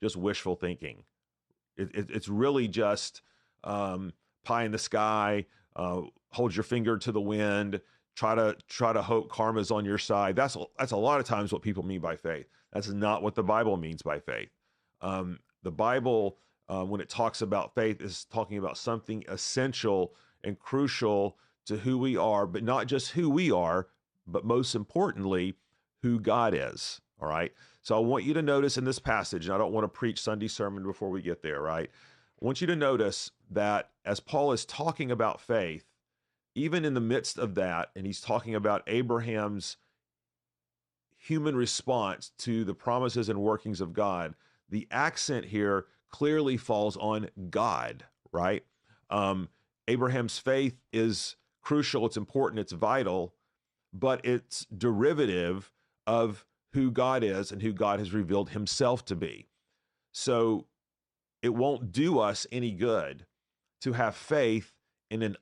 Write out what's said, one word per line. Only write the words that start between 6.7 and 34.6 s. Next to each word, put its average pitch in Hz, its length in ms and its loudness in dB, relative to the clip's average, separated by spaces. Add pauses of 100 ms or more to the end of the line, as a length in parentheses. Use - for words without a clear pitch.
to 117 140 -4
the 104 80 0
wind, 101 600 0 (340)
try 110 200 2
to, 110 220 4 (120)
try 117 240 2
to 110 100 2
hope 110 260 2
karma's 110 420 0
on 104 140 2
your 101 140 0
side. 101 380 2
That's, 135 200 2 (220)
that's 127 140 -2
a 107 40 0
lot 135 240 4
of 117 60 -4
times 104 260 -2
what 90 100 -4
people 95 220 -2
mean 92 160 -4
by 82 160 -4
faith. 78 320 -6 (240)
That's 104 160 -4
not 101 340 0
what 104 120 -2
the 113 80 2
Bible 107 340 4
means 80 260 -6
by 76 160 -4
faith. 57 300 -8 (520)
Um, 92 380 -4 (240)
the - 100 -6
Bible, 113 680 2 (300)
uh, 92 160 -2
when 98 160 -4
it - 80 -10
talks - 340 -2
about 101 320 0
faith, 110 260 0
is 95 240 -10
talking 104 340 -4
about 95 200 -6
something 110 500 -4
essential 101 840 0 (280)
and 98 160 -6
crucial 107 800 0 (280)
to 107 100 -2
who 127 220 0
we 127 180 2
are, 101 300 4
but 95 180 -4
not 120 220 0
just 127 260 -2
who 170 160 2
we 151 240 4
are, 90 360 2 (380)
but 87 180 -2
most 123 300 2
importantly, 98 800 0 (480)
who 120 180 2
God 110 340 4
is, 65 460 -6 (200)
all 76 80 -4
right? 80 240 -2 (300)
So 113 140 0
I 110 40 4
want 117 240 2
you 147 100 0
to 160 80 0
notice 143 340 2
in 131 80 -2
this 131 140 -2
passage, 98 480 -2
and 95 80 0
I 98 40 2
don't 101 140 2
want 107 120 0
to 101 40 0
preach 110 320 -4
Sunday 107 260 -4
sermon 98 380 -4
before 98 260 -4
we 92 120 -4
get 85 200 -4
there, 76 180 -4
right? 80 300 -2
I - 540 -16
want 127 160 -2
you 180 60 0
to 170 100 2
notice 127 540 2 (200)
that 104 400 0 (140)
as 101 160 -2
Paul 143 320 0
is 113 140 -2